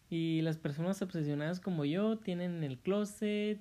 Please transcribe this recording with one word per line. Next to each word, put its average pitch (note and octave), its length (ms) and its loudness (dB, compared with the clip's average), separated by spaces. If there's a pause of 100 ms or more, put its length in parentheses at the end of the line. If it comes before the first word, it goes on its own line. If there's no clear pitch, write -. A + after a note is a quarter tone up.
Y E3 340 2
las D#3+ 140 2
personas E3 460 -2
obsesionadas D#3 580 0
como F3 240 0
yo G3+ 340 2
tienen F3+ 400 -2
en D#3+ 60 0
el C3 140 -4
closet, G#3 840 0